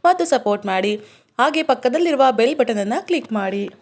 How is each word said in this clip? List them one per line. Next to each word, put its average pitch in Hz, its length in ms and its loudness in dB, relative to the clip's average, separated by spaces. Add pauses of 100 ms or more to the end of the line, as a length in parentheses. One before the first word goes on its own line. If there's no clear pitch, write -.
ಮತ್ತು 359 200 4
ಸಪೋರ್ಟ್ 208 400 0
ಮಾಡಿ. 196 300 0 (440)
ಹಾಗೆ 311 240 2
ಪಕ್ಕದಲ್ಲಿರುವ 320 680 0
ಬೆಲ್ 233 240 2
ಬಟನನ್ನು 233 520 -2
ಕ್ಲಿಕ್ 311 260 -4
ಮಾಡಿ. 196 360 -4 (120)